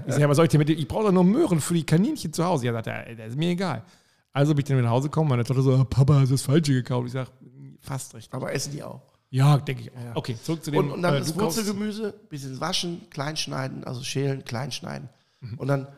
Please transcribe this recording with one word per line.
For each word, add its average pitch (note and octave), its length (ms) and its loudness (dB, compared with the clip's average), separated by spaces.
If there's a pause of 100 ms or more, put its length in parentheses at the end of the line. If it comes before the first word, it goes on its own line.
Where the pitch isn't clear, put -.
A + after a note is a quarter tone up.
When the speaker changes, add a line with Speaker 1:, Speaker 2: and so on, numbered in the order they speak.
Speaker 1:
Ich B2 60 -2
sag, C#3 80 4
"Ja, D3 80 6
was C#3 80 4
soll E3 80 6
ich D#3 60 2
denn D3+ 80 6
mit D3+ 100 2
dem? E3 100 0
Ich C#3 80 -4
brauche G#3+ 160 -2
doch G#3 80 4
nur F#3 120 6
Möhren G3+ 380 4
für - 140 0
die E3 100 0
Kaninchen F#3 480 0
zu E3 100 -2
Hause." D#3+ 220 0
Ja, A#2+ 80 0
sagt A2+ 140 -6
er, A2+ 280 -10
"Das A2 140 -12
ist B2 80 -6
mir E3+ 140 0
egal." F3 320 -2 (500)
Also D3 220 4
bin C#3 80 2
ich - 40 -4
dann C#3 100 2
wieder A#2+ 100 2
nach A#2 60 2
Hause C3+ 160 2
gekommen, D#3 200 0
meine A#2+ 140 2
Tochter C3 180 2
so, C3 240 6
"Papa, C#3 300 4
hast C3+ 140 6
du C3+ 40 4
das C3 80 2
Falsche D3 320 2
gekauft?" B2 340 -2
Ich A#2+ 60 -10
sag, C3 160 -6 (500)
"Fast - 360 -10
recht." - 180 -16
Speaker 2:
Aber - 180 -6
essen C#3+ 200 -4
die C#3+ 100 -8
auch? - 200 -12 (280)
Speaker 1:
Ja, C#3 280 6
denk C3 240 -4
ich A#2 100 -14
auch. - 40 -20
Speaker 2:
Ja. A#2+ 200 -14
Speaker 1:
Okay, A2+ 260 -6
zurück D#3+ 220 -6
zu D#3 80 -6
dem, D3+ 80 2
Speaker 2:
Und, C#3+ 140 0
und - 100 -6
dann D3 120 2
Speaker 1:
äh, C#3 40 0
Speaker 2:
das B2 80 -4
Speaker 1:
du D#3+ 120 -6
kaufst E3 180 -2
Speaker 2:
Wurzelgemüse, G#3 560 -4 (160)
bisschen C3+ 300 -10
waschen, F3 500 -6
klein D3+ 280 -6
schneiden, C#3 460 -6
also B2 180 -8
schälen, C3+ 440 -4
klein B2 260 -6
schneiden. C#3 380 -10 (320)
Speaker 1:
Mhm. A#2 160 -12
Speaker 2:
Und C3 100 -6
dann C3+ 200 0 (100)